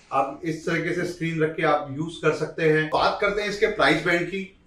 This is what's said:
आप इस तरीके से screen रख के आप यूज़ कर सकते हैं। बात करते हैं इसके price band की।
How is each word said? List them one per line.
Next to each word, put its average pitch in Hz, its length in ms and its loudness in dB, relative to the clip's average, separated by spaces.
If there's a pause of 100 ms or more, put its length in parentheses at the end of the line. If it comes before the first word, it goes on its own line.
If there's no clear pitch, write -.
(120)
आप 139 320 0
इस 160 240 -4
तरीके 165 280 0
से 170 100 0
screen 160 380 -2
रख 156 120 0
के 165 80 -2
आप 147 280 2
यूज़ 160 300 -6
कर 151 140 0
सकते 156 340 0
हैं। 156 200 4
बात - 320 2
करते 202 200 0
हैं 208 80 -2
इसके - 180 0
price 156 380 2
band 175 220 2
की। 190 180 -6 (220)